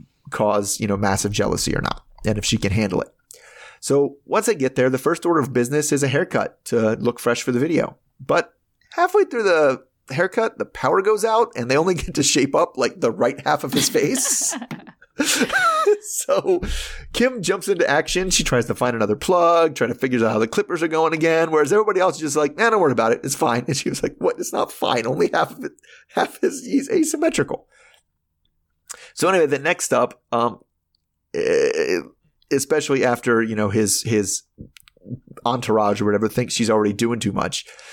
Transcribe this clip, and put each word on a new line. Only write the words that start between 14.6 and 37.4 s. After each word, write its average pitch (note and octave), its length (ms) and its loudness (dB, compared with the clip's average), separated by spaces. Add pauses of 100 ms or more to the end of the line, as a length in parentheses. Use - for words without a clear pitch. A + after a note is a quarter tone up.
<laughs> D4+ 80 -2 (800)
So - 560 -2 (520)
Kim B3 300 0
jumps F#3+ 260 -2
into F#3+ 200 2
action. D#3+ 420 0
She - 140 0
tries A#2+ 220 0
to A2+ 80 -4
find B2 220 -2
another G#2+ 200 0
plug, E3+ 580 4
trying A#2+ 180 -2
to - 60 -6
figure B2+ 260 0
out A2+ 80 2
how A2 60 0
the A2+ 100 2
clippers F3+ 340 -2
are E3 60 0
going D#3+ 240 2
again, D#3+ 380 2
whereas D3+ 220 4
everybody G#3 280 2
else F3+ 160 2
is D#3+ 40 -14
just D3 160 -4
like, D3+ 200 0
"Nah, A3+ 140 4
don't G#3+ 100 4
worry D3+ 120 4
about A2+ 200 2
it. A#2+ 120 0
It's C#3 100 -6
fine." B2 320 0
And C3+ 100 -2
she - 120 -6
was - 140 -6
like, D#3 160 -4
"What? - 200 -2
It's - 140 -8
not - 200 -2
fine. - 340 -2
Only C#3+ 260 0
half D#3+ 240 -2
of - 80 -12
it, - 80 -10 (420)
half - 280 -4
is, B3+ 220 -4
he's C#4 260 -2
asymmetrical." - 760 -2 (1500)
So D#3+ 140 0
anyway, F3+ 180 6
the C#3 120 0
next D#3 340 -2
up, A#2+ 300 0 (100)
um, A#2+ 280 -2 (720)
eh, D2 680 0 (500)
especially C#3+ 540 0
after, A#2+ 380 2
you A2+ 120 -4
know, G#2+ 140 0
his, G#2 340 0
his G#2+ 400 0 (1000)
entourage G#2+ 560 0
or G#2 40 -2
whatever G#2 240 2
thinks B2 260 -4
she's A2 160 0
already G#2+ 220 4
doing A2+ 280 -2
too G#2+ 120 -2
much, - 340 -6 (260)